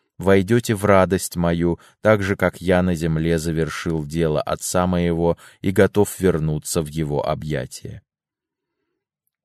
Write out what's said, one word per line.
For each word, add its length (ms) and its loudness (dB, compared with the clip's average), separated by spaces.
войдёте 560 2
в 100 -4
радость 520 2
мою, 420 0
так 220 2
же, 140 -2
как 240 -2
я 220 2
на 120 0
земле 440 0
завершил 640 -4
дело 380 -2
Отца 440 -2
моего 520 0
и 100 -4
готов 480 2
вернуться 640 0
в 60 -8
его 380 -4
объятия. 760 -8